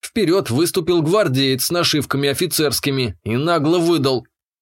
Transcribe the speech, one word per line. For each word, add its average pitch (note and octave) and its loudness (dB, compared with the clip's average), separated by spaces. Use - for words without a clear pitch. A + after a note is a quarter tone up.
Вперед F#3 0
выступил E3+ 0
гвардеец C3+ 0
с - -4
нашивками C#3+ 0
офицерскими C#3 -2
и G#2+ -2
нагло D#3+ 2
выдал: C#3 2